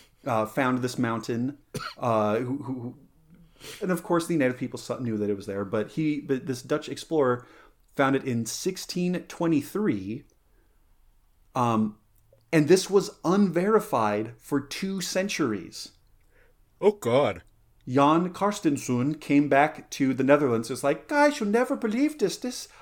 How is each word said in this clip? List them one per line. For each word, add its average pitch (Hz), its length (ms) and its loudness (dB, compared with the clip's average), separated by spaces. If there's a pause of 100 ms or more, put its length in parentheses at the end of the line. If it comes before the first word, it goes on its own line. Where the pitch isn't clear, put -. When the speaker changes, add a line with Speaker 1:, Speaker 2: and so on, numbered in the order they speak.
(240)
Speaker 1:
uh, 110 200 0
found 127 340 0
this 123 180 -4
mountain, 117 600 -4 (400)
uh, 110 400 2
who, 127 260 -4
who, 135 100 -8
who, 123 220 -10 (840)
and 185 100 -2
of 175 120 -2
course 170 240 0
the 170 100 0
native 127 200 2
people 123 220 -8
saw, 120 200 -6
knew 117 180 -2
that 104 120 0
it 104 60 0
was 98 100 -12
there, 101 200 -4
but 104 260 -2
he, 151 300 -2
but 131 240 -2
this 127 160 -6
Dutch 151 280 -4
explorer 131 560 0 (500)
found 135 200 2
it 139 80 -2
in 117 220 -2
sixteen 180 840 -4
twenty-three, 143 960 -2 (1300)
um, 113 420 0 (540)
and 151 160 4
this 185 220 4
was 190 340 2
unverified 165 1120 2
for - 220 -4
two 190 420 -6
centuries. 147 920 -4 (880)
Speaker 2:
Oh, 196 100 6
God. 120 520 0 (440)
Speaker 1:
Jan 151 440 4
Carstensen 147 880 -2
came 143 300 2
back 143 420 2
to 135 220 0
the 127 100 -2
Netherlands. 131 480 4
It's 123 120 -6
like, 147 240 -2
"Guys, 294 320 2
you'll 208 100 -2
never 247 260 0
believe 240 420 0
this. 190 200 0
This, - 320 -10 (120)